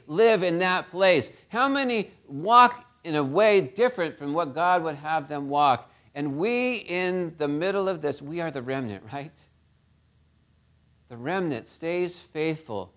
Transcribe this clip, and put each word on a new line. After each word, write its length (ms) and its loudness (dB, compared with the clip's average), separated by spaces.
live 340 4
in 180 0
that 300 0
place? 400 4
How 180 0
many 420 0
walk 600 4
in 120 -4
a 80 2
way 380 4
different 560 -2
from 160 -6
what 220 -2
God 280 2
would 120 -4
have 320 -4
them 220 -8
walk? 420 2
And 220 -4
we, 400 0
in 600 -4
the 100 -2
middle 400 -2
of 140 -4
this, 200 -4
we 200 -8
are 80 -4
the 120 -8
remnant, 420 -6
right? 260 -12
The 80 -16
remnant 500 -4
stays 500 -4
faithful 800 -6